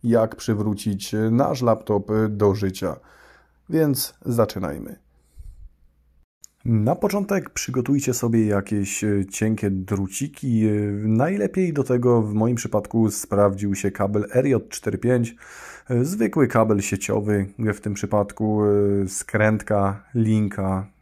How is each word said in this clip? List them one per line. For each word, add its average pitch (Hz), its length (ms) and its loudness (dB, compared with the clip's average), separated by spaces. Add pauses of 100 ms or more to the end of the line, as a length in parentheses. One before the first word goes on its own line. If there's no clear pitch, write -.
jak 113 320 2
przywrócić 104 800 -2 (160)
nasz 135 300 0
laptop 107 500 0 (180)
do 104 260 2
życia. 95 400 -4 (760)
Więc 151 440 0 (120)
zaczynajmy. 101 760 -2 (1700)
Na 113 300 2
początek 202 540 -2
przygotujcie 131 640 -2
sobie 117 320 2
jakieś, 101 580 -2
e, 101 220 2
cienkie 107 460 -2
druciki. 104 920 -2
E, 107 60 4 (360)
najlepiej 180 680 0
do 143 100 0
tego 123 380 4
w 107 120 -2
moim 113 220 2
przypadku 110 560 0
sprawdził 101 640 0
się 98 160 -2
kabel 101 420 0
R 131 120 4
J 127 240 0
cztery - 280 -6
pięć. 117 380 0 (540)
E, 123 160 2
zwykły 180 420 2
kabel 110 340 2
sieciowy 101 680 -2 (260)
w 101 80 -10
tym 104 120 -4
przypadku, 107 680 0
e, 104 40 4 (400)
skrętka, 104 960 0 (120)
linka. 101 720 0 (140)